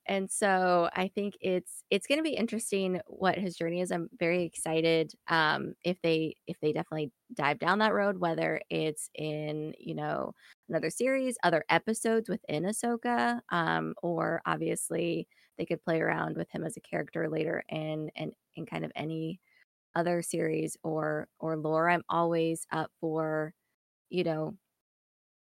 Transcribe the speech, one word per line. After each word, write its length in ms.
and 260
so 640
I 160
think 320
it's, 480
it's 180
gonna 160
be 120
interesting 720
what 300
his 200
journey 240
is. 100
I'm 180
very 240
excited, 680
um, 460
if 180
they, 340
if 140
they 120
definitely 380
dive 260
down 200
that 140
road, 260
whether 500
it's 460
in, 640
you 160
know, 380
another 220
series, 520
other 260
episodes 600
within 340
Ahsoka, 840
um, 540
or 420
obviously 800
they 80
could 180
play 180
around 360
with 140
him 120
as 140
a 40
character 480
later 400
in, 460
in, 180
in 120
kind 180
of 100
any 460
other 260
series 600
or, 440
or 180
lore. 320
I'm 200
always 640
up 200
for, 520
you 140
know, 340